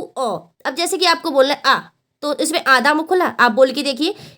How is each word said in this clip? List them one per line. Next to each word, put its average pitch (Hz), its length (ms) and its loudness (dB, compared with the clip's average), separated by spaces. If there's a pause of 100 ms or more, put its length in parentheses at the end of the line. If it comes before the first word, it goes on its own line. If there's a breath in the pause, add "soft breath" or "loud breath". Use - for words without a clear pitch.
(180)
औ। 214 340 -6 (140)
अब 269 100 -4
जैसे 339 220 -4
कि 349 80 0
आपको 330 260 0
बोलना 269 220 2
है 277 120 -6
आ, 247 140 2 (440)
तो 294 100 -4
इसमें 320 320 -4
आधा 269 280 4
मुख 320 160 -2
खुला, 370 160 2
आप 240 260 2
बोल 262 200 4
के 277 120 -4
देखिए 285 320 -2 (220 loud breath)